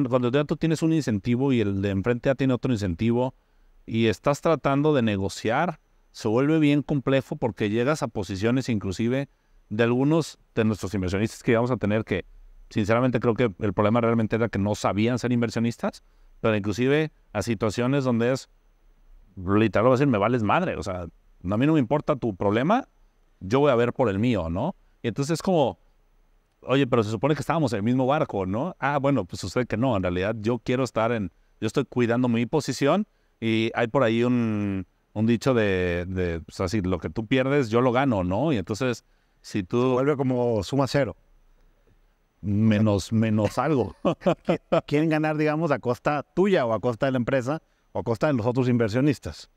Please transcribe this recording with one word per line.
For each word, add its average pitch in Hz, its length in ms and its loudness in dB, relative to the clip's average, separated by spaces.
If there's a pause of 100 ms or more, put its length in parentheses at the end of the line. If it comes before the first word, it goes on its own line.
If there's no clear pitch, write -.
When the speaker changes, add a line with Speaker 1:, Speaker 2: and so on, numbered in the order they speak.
Speaker 1:
cuando 123 220 2
ya 143 120 2
tú 156 140 -4
tienes 160 260 -2
un 160 100 2
incentivo 127 600 0
y 117 80 2
el 98 200 -2
de 101 80 0
enfrente 117 400 0
ya 131 60 2
tiene 131 180 0
otro 127 180 -2
incentivo 113 640 -2 (520)
y 113 220 0
estás 139 340 0
tratando 147 520 2
de 135 80 2
negociar, 110 800 -2 (320)
se - 160 -6
vuelve 139 320 2
bien 147 240 4
complejo 135 520 -2
porque 113 340 -2
llegas 123 340 0
a 131 40 -2
posiciones 110 640 -2
inclusive 117 600 -2 (400)
de 110 140 0
algunos 139 540 2 (160)
de 113 120 2
nuestros 104 280 -2
inversionistas 98 480 -2
que 127 120 2
íbamos 120 180 2
a 123 60 -2
tener 107 260 0
que, 90 220 -4 (440)
sinceramente, 117 500 2
creo 117 160 2
que 120 240 2
el 101 140 -2
problema 107 280 2
realmente 113 340 2
era 113 140 0
que - 100 -4
no 101 160 0
sabían 113 420 0
ser 120 140 -2
inversionistas, 117 720 -2 (380)
pero 110 140 2
inclusive 123 560 0 (200)
a 104 100 -4
situaciones 117 600 0
donde 120 300 2
es, - 160 -8 (880)
literal, 101 480 4
voy 131 80 6
a - 20 4
decir, 143 120 2
"Me 117 100 2
vales 117 260 2
madre, 120 320 0
o - 80 -6
sea, 90 240 -8 (340)
no, 95 140 -4
a - 20 0
mí 127 80 2
no 156 80 4
me 156 60 4
importa 143 380 -2
tu 113 180 -4
problema, 123 520 0 (520)
yo 107 220 0
voy 143 100 4
a 123 40 4
ver 120 180 2
por 123 160 0
el 98 100 -2
mío", 104 300 0
¿no? 107 260 -4 (260)
Y 120 60 -6
entonces 139 280 -2
es - 60 -4
como, 151 380 0 (840)
"Oye, 139 220 2
pero 120 160 2
se 104 80 0
supone 123 240 0
que 147 80 -6
estábamos 147 300 0
en 117 60 -2
el 98 60 -2
mismo 127 220 2
barco, 135 400 0
¿no?". 120 320 -4
"Ah, 143 220 -2
bueno, 135 240 0
pues 92 160 -12
sucede 117 280 -4
que 107 100 -4
no, 123 180 0
en 87 80 -2
realidad 90 380 -2
yo 117 180 0
quiero 127 240 -2
estar 117 300 -2
en, 104 180 -4 (300)
yo 110 60 0
estoy 135 180 -2
cuidando 123 420 0
mi 117 180 0
posición", 143 640 0 (320)
y 110 340 0
hay 117 140 0
por 131 160 0
ahí 117 220 2
un, 107 600 -2 (280)
un 107 120 0
dicho 120 280 2
de, 90 560 0
de, 87 320 -2
pues - 180 -12
así, 95 220 -2
"Lo 90 180 -2
que 87 100 -8
tú 110 160 -8
pierdes, 131 440 0
yo 117 100 2
lo 123 140 2
gano", 120 320 2
¿no? 113 260 -2
Y 123 60 0
entonces, 113 480 -4 (380)
si - 200 -6
tú 120 180 -2
Speaker 2:
Se 127 120 2
vuelve 135 240 0
como 123 440 0
suma 135 240 -2
cero. 123 300 -2 (1300)
Speaker 1:
Menos, 104 720 2
menos 110 460 0
algo. 131 460 0
<laughs> - 400 0
Speaker 2:
Que - 160 -2 (260)
quieren 156 240 0
ganar, 156 280 0
digamos, 151 340 0
a 135 80 0
costa 139 440 -2
tuya 185 440 2
o 113 60 0
a 107 60 0
costa 123 280 -2
de 135 60 0
la 131 40 0
empresa 127 420 -2 (320)
o 104 80 -6
a 90 40 -4
costa 117 240 0
de 151 60 2
los 110 120 0
otros 123 240 0
inversionistas. 117 880 0